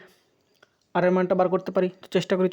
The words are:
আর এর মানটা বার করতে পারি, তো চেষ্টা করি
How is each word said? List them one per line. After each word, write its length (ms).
আর 100
এর 100
মানটা 220
বার 160
করতে 220
পারি, 120
তো 120
চেষ্টা 240
করি 140